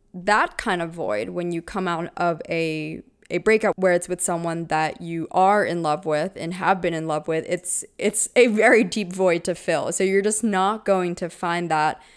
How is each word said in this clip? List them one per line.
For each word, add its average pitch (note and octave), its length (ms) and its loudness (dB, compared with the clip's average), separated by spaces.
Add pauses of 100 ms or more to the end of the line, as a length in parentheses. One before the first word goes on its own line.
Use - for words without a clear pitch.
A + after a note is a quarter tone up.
(120)
that G#3 460 0
kind F3+ 240 -2
of E3 80 -6
void, A#2 400 -4
when F3 200 -4
you E3+ 120 -4
come F#3 260 -4
out E3+ 260 -4
of E3+ 320 0
a, D#3 560 -4 (280)
a F3+ 80 -2
breakup G#3+ 380 4
where F#3 180 4
it's F3 120 0
with F3 140 -4
someone E3+ 460 -2
that D#3 340 -2
you E3 300 -6
are G3 340 6
in F3 180 -2
love D3+ 220 0
with D#3 320 0
and E3 160 -6
have F3+ 300 2
been E3+ 100 0
in D#3+ 140 -4
love D#3 200 -2
with, D#3+ 220 -2
it's, - 380 -4 (100)
it's - 400 0
a B3 120 6
very A3 360 6
deep F3+ 300 -4
void F3+ 300 2
to F3+ 100 -2
fill. D#3+ 360 -2
So F#3+ 140 -2
you're F#3+ 160 2
just G#3 240 0
not G3+ 400 0
going F3+ 300 0
to F3 160 -6
find F3 400 -4
that D#3 320 0 (140)